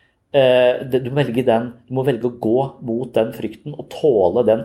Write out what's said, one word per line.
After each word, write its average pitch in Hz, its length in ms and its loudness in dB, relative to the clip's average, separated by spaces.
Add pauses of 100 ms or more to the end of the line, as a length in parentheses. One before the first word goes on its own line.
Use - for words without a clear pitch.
(320)
Eh, 127 600 4
det, 131 120 0
du 120 60 -8
må 139 160 -2
velge 120 180 -2
den, 120 300 0 (140)
du 127 80 -10
må 131 100 -2
velge 120 240 0
å 120 100 -8
gå 127 340 0 (100)
mot 117 300 -6
den 113 200 0
frykten 113 460 -10
og - 100 -18
tåle 107 560 2
den 113 200 2